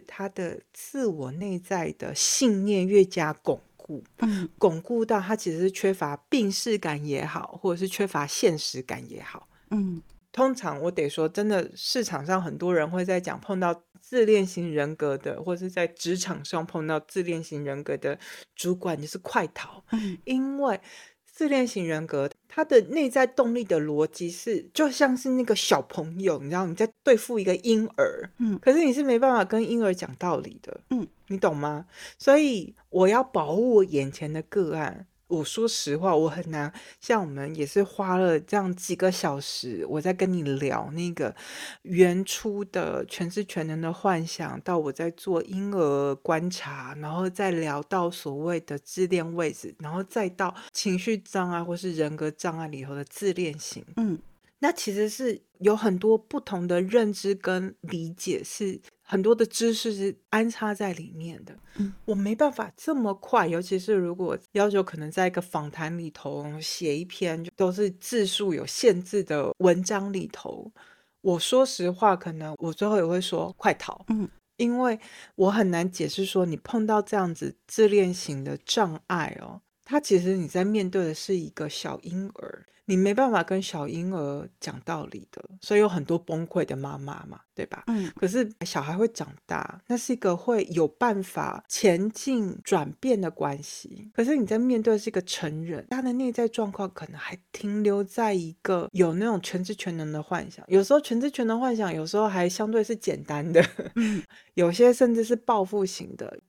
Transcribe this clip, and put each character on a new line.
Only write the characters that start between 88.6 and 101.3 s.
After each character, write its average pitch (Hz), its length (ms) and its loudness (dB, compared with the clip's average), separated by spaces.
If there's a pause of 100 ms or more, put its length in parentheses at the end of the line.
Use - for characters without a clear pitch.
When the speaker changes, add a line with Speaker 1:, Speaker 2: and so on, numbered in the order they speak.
Speaker 1:
小 160 160 -4
孩 151 140 -4
会 220 120 2
长 147 260 -6 (120)
大， - 420 -6
那 240 100 0
是 240 160 -2
一 - 40 0
个 185 180 2
会 214 360 0
有 160 160 4
办 202 360 0
法 - 460 -6
前 190 420 4
进 220 520 -2
转 151 360 0
变 247 200 2
的 170 120 0
关 143 320 -4
系。 - 500 -16
可 233 100 2
是 285 120 4
你 247 100 2
在 214 140 2
面 247 220 4
对 220 120 4
的 208 60 2
是 214 100 -4
一 - 20 -8
个 185 100 0
成 156 420 -6
人， 165 260 -8
他 254 120 -2
的 254 120 0
内 254 180 0
在 233 160 0
状 220 240 -2
况 190 220 -4
可 - 140 -14
能 175 100 -16
还 180 200 -10 (140)
停 208 320 -2
留 202 200 4
在 214 300 0
一 165 280 -2
个 180 300 0
有 175 220 4
那 190 120 0
种 214 160 0
全 185 220 -4
知 208 100 -6
全 180 220 -6
能 156 160 -6
的 151 100 -4
幻 165 300 -6
想。 - 160 -20
有 190 160 6
时 190 80 2
候 294 80 8
全 240 220 0
知 277 100 0